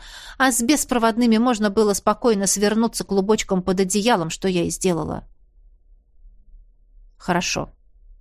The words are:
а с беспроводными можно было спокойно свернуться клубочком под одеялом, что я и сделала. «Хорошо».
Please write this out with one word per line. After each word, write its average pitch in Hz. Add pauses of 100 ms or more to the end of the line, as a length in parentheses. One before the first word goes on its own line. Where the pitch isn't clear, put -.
(380)
а 262
с 233
беспроводными 233
можно 220
было 208
спокойно 208
свернуться 208
клубочком 196
под 185
одеялом, 196
что -
я 175
и 170
сделала. 165 (1900)
«Хорошо». - (520)